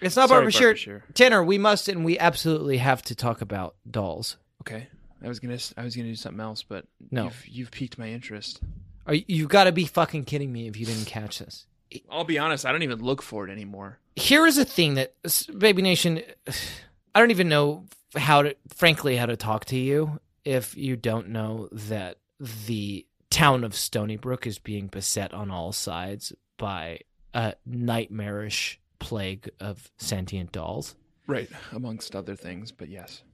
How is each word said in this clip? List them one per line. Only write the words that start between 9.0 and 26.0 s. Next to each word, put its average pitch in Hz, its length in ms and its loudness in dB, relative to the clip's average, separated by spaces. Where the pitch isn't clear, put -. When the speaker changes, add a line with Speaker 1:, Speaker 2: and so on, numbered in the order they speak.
Speaker 1:
Are, 151 80 0
you 160 340 0
gotta 185 240 8
be 170 140 0
fucking 156 380 0
kidding 143 280 -6
me 117 160 -8
if 107 100 -12
you 113 80 -6
didn't 110 200 -4
catch 107 340 -10
this. - 260 -18
Speaker 2:
I'll 160 140 -4
be 160 140 0
honest, 147 280 0
I 127 60 2
don't 165 120 0
even 117 180 -4
look 135 200 -2
for 101 260 -8
it - 20 -12
anymore. 101 480 -14
Speaker 1:
Here 302 320 6
is 285 120 6
a 269 60 4
thing 151 300 2
that, 131 200 -2
s-, - 220 -2
Baby 196 360 4
Nation, 170 400 2
<sighs> - 120 -20
I 202 40 8
don't 233 140 8
even 180 160 4
know 151 380 2
how 147 260 6
to, 147 140 0
frankly, 147 480 4
how 120 100 0
to 117 100 -2
talk 107 300 -2
to 127 100 -4
you 147 440 0
if 131 320 -2
you 127 200 -4
don't 113 340 -2
know 110 420 -6
that 104 460 -8
the 101 400 -6
town 135 340 4
of 107 100 -8
Stony 107 420 -4
Brook 123 300 -8
is 107 120 -8
being 101 280 -8
beset 95 480 -6
on 101 160 -8
all 87 220 -6
sides 95 600 -8